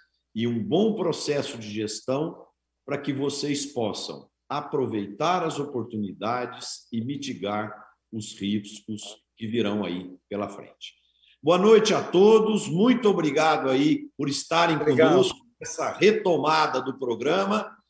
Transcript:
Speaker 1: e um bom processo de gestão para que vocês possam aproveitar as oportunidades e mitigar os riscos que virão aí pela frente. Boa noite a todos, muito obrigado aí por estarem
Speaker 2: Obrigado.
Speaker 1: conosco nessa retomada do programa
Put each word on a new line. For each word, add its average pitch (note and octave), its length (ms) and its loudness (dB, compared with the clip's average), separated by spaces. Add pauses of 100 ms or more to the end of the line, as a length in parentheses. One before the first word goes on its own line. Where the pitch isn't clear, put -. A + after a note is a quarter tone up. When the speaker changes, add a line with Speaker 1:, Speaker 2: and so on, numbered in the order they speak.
(340)
Speaker 1:
e A2+ 120 -2
um A#2 160 -2
bom F#3+ 320 2
processo D3 640 -4
de G#2+ 120 -14
gestão C3 760 -6 (400)
para C3+ 140 -6
que C#3+ 160 -6
vocês C#3 500 -4
possam F#2 640 -6 (180)
aproveitar C#3+ 960 -2
as D3 160 -4
oportunidades A#2 1300 -6
e A#2 80 -4
mitigar G#2+ 720 -6 (400)
os G#2+ 260 -12
riscos G#2 640 -6 (360)
que A2+ 80 -10
virão G#2 380 -2
aí F2+ 300 -8 (140)
pela G2+ 220 -6
frente. - 420 -20 (500)
Boa D#3+ 140 4
noite G#3 380 6
a C3+ 80 0
todos, G#3+ 680 4
muito G#3 400 2
obrigado D#3 600 2
aí C#3+ 480 2
por C#3+ 100 -4
estarem E3 480 0
Speaker 2:
Obrigado. D3+ 360 4
Speaker 1:
conosco F#3 260 4 (200)
nessa - 340 -6
retomada D#3 880 2
do C3 160 -6
programa E3+ 760 -2 (160)